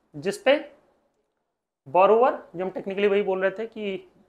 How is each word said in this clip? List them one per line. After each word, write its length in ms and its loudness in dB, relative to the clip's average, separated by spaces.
जिस 240 -8
पे 340 0
बोरोवर, 680 4
जो 80 -6
हम 60 -6
टेक्निकली 360 -4
वही 160 2
बोल 200 -4
रहे 80 0
थे 160 -8
कि 440 -10